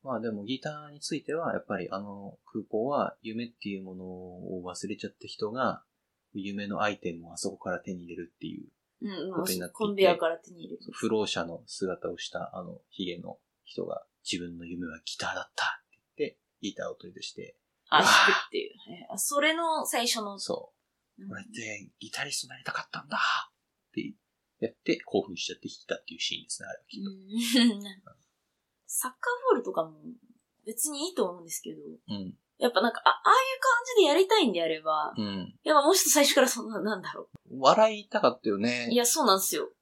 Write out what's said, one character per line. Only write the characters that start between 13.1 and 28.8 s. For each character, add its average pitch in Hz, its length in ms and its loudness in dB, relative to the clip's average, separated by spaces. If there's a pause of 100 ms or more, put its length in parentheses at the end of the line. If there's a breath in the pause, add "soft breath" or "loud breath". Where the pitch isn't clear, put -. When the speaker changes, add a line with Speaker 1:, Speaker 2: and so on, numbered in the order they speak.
Speaker 1:
の - 200 -14 (260)
人 - 200 -8
が、 - 220 -8 (180)
「自 87 180 -4
分 87 140 -10
の 85 80 -14
夢 87 220 -8
は 80 180 -12
ギ - 140 -8
タ - 100 -4
ー 92 60 -6
だ 92 160 -8
っ - 40 -20
た」 - 300 -2
っ - 40 -20
て - 100 -20 (200)
言 147 120 -2
っ - 20 -20
て、 - 60 -20 (240)
ギ 98 120 -6
タ 87 100 -8
ー 85 60 -6
を - 40 -10
取 - 180 -18
り - 20 -20
出 - 80 -14
し - 100 -10
て、 - 260 -16 (300)
Speaker 2:
あ、 151 120 6
Speaker 1:
「う - 20 6
わ - 60 6
ー」 - 240 8
Speaker 2:
弾 - 120 2
く - 20 -12
っ - 40 -20
て - 80 -4
い - 100 -6
う。 - 40 -18 (200)
え、 - 180 -16
あ、 - 80 -8
そ 285 220 0
れ 311 140 4
の 320 300 0
最 240 220 0
初 233 160 0
の。 202 160 -8
Speaker 1:
そ - 340 -6 (460)
う。 95 60 -20
Speaker 2:
う - 20 -14
ん。 98 60 -12
Speaker 1:
「俺 104 100 -12
っ - 40 -18
て 107 520 -10
ギ 107 120 -14
タ - 140 -8
リ 143 80 -8
ス - 100 -6
ト 135 40 -12
に 123 40 -18
な 131 80 -12
り 131 60 -20
た - 80 -6
か - 140 -6
っ - 60 -20
た - 100 -10
ん 147 60 -20
だ」 - 100 -4
っ - 720 -4
て - 220 -6 (460)
や 117 100 -2
っ - 20 -20
て - 320 -2
興 - 180 0
奮 90 140 -10
し - 100 -6
ち - 60 -8
ゃ - 40 -12
っ - 20 -20
て - 100 -12
弾 - 140 -12
い - 40 -20
た - 100 -4
っ - 80 -16
て 82 100 -14
い - 20 -18
う - 40 -12
シ - 160 -4
ー 80 40 -10
ン 78 40 -20
で - 60 -18
す - 120 -8
ね、 - 60 -14
あ - 40 -12
れ - 60 -12
は - 80 -20
き 214 140 -14
っ 196 40 -8
と。 196 60 -6
Speaker 2:
う 220 680 2
ん。 202 40 -10
<laughs> 196 340 -18 (720)